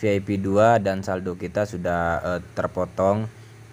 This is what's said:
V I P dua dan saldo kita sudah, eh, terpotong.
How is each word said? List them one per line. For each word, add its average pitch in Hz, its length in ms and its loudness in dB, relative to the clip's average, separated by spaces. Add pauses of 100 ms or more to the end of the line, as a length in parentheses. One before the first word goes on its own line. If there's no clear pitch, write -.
V 107 80 0
I 101 160 2
P 101 160 -2
dua 104 400 4
dan 95 240 -2
saldo 92 320 -4
kita 90 320 -4
sudah, 87 560 -2
eh, 87 160 -2 (160)
terpotong. 95 720 0 (440)